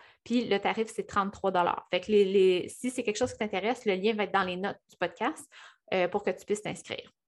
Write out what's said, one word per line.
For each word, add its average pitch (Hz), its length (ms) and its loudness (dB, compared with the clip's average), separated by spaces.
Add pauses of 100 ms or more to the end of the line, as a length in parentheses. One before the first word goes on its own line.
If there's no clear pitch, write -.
(240)
Puis 233 220 0
le 196 120 2
tarif, 214 340 -2
c'est - 140 -6
trente-trois 196 460 -2
dollars. 175 380 2
Fait 180 100 0
que - 100 -6
les, 202 140 8
les, 185 440 4
si - 220 -6
c'est 247 140 -6
quelque 214 140 -2
chose 254 140 0
qui - 60 -16
t'intéresse, 214 460 -2
le 202 100 2
lien 202 200 0
va 208 100 -2
être 185 80 -8
dans 196 100 2
les 180 140 -4
notes 185 220 -6 (100)
du - 80 -20
podcast, 214 500 -6 (460)
euh, 180 160 2
pour 208 160 -4
que 196 60 0
tu - 140 -6
puisses 208 180 -4
t'inscrire. - 500 -10 (160)